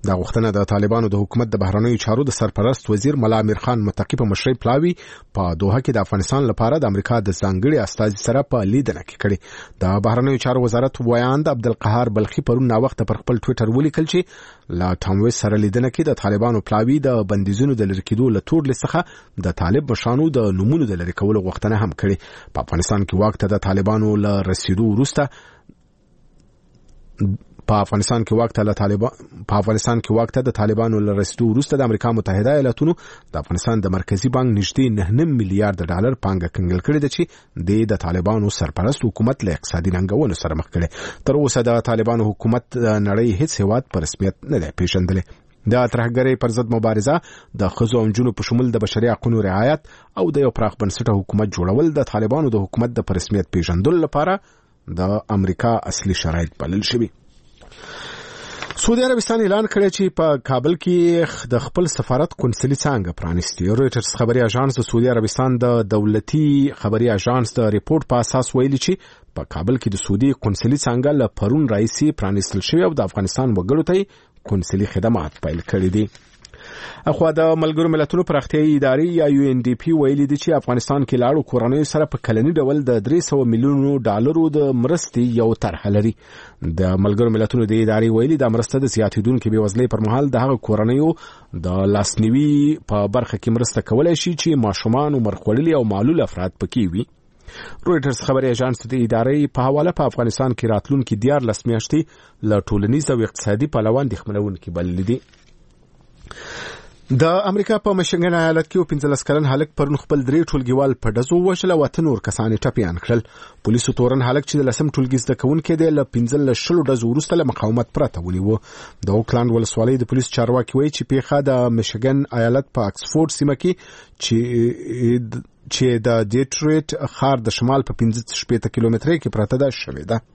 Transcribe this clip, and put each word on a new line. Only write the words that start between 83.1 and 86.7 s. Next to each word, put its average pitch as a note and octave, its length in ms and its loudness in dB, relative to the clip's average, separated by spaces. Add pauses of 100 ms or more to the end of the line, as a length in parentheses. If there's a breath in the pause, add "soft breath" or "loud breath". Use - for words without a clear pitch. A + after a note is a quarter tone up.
سوه C3+ 240 2
میلیونو C#3 400 2 (140)
ډالرو C#3+ 400 2 (100)
د C#3+ 140 2 (120)
مرستې B2 580 0
یو A2+ 80 4 (160)
طرحه G2+ 320 -2
لري. G#2+ 160 2 (680 loud breath)